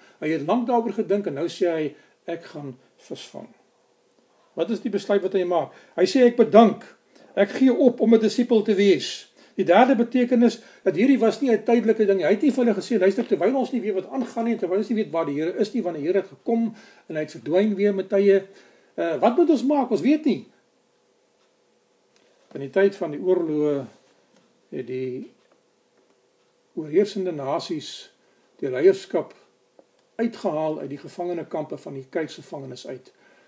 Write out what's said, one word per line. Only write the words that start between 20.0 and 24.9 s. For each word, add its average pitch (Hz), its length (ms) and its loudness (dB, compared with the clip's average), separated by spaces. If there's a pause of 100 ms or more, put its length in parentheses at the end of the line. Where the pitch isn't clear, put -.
weet 302 240 2
nie." 190 220 -2 (2000)
In 139 80 -8
die 135 80 -12
tyd 196 240 2
van 160 160 -6
die 147 80 -8
oorloë 151 600 0 (920)
het 127 160 -8
die 131 400 -8 (1500)